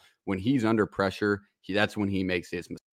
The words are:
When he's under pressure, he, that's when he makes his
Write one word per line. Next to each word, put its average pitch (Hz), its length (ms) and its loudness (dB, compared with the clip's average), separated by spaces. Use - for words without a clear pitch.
When 95 120 -2
he's 113 260 0
under 110 220 4
pressure, 101 560 0
he, 92 120 -6
that's 107 240 0
when 101 100 0
he 95 160 -2
makes 90 260 -2
his 85 200 -8